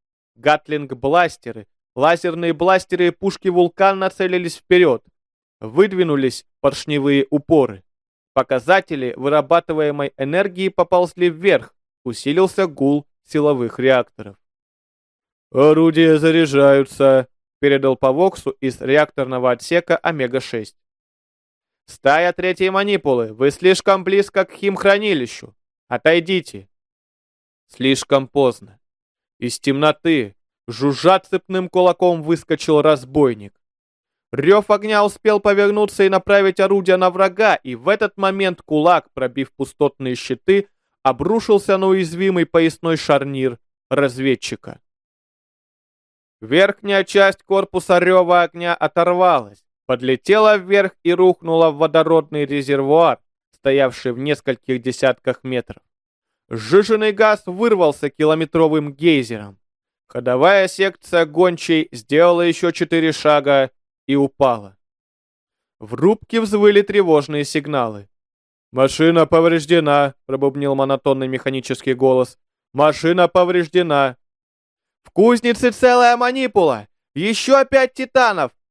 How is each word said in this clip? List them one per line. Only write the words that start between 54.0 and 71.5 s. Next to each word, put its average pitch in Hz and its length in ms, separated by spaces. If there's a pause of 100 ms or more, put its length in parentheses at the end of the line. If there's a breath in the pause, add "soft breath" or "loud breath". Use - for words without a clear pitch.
в 117 80
нескольких 131 640
десятках 127 600
метров. 127 380 (680)
Сжиженный 202 640
газ 208 340
вырвался 180 640
километровым 156 840
гейзером. 120 680 (480)
Ходовая 139 600
секция 180 600
гончей 165 640
сделала 170 500
еще 170 300
четыре 165 400
шага 139 580 (380)
и 139 80
упала. 123 600 (1040)
В 110 140
рубке 208 480
взвыли 208 400
тревожные 156 600
сигналы. 131 680 (600)
"Машина 160 560
повреждена", 160 880 (100)
пробубнил 139 480
монотонный 135 540
механический 131 640